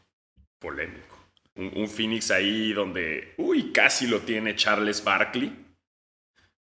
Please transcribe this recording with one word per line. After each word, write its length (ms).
polémico. 580
Un, 200
un 140
Phoenix 420
ahí 420
donde, 640
uy, 340
casi 360
lo 120
tiene 360
Charles 480
Barkley, 640